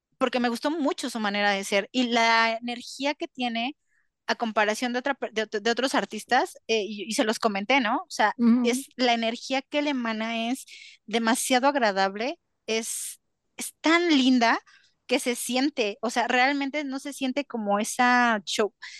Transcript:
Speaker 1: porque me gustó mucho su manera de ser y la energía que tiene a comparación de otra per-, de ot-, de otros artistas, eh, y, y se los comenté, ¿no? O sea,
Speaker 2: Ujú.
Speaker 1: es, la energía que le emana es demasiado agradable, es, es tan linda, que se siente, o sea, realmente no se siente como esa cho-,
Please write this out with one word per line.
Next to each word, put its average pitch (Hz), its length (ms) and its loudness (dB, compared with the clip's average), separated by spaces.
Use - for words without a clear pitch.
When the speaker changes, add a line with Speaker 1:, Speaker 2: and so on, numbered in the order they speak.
Speaker 1:
porque 247 220 0
me 240 80 2
gustó 233 220 -2
mucho 302 400 -2
su 226 100 -6
manera 208 320 0
de 196 120 -4
ser 202 280 0
y 247 160 0
la 226 520 2
energía 247 540 -6
que 339 140 -8
tiene 240 480 -6
a 233 100 -2
comparación 220 560 0
de - 80 -4
otra 277 140 -2
per-, - 180 -8
de 220 120 -2
ot-, 208 180 -6
de 226 80 0
otros 240 240 0
artistas, 240 640 0
eh, 220 160 0
y, 208 240 -8
y 220 60 -6
se 269 100 2
los 214 160 0
comenté, 214 400 0
¿no? 233 180 0
O 370 120 -12
sea, - 280 0
Speaker 2:
Ujú. 240 240 4
Speaker 1:
es, 247 340 -2
la 240 180 2
energía 233 480 -2
que 294 200 -4
le 294 80 -2
emana 226 600 -4
es - 160 -6
demasiado 233 640 2
agradable, 214 680 0
es, - 540 -6
es - 240 -12
tan 339 300 4
linda, 254 500 4
que 269 140 0
se 247 160 -2
siente, 247 640 -2
o 233 80 -2
sea, 240 180 0
realmente 277 560 0
no 269 140 -6
se 285 140 -10
siente 269 320 -4
como 202 340 -2
esa 247 640 2
cho-, - 300 -2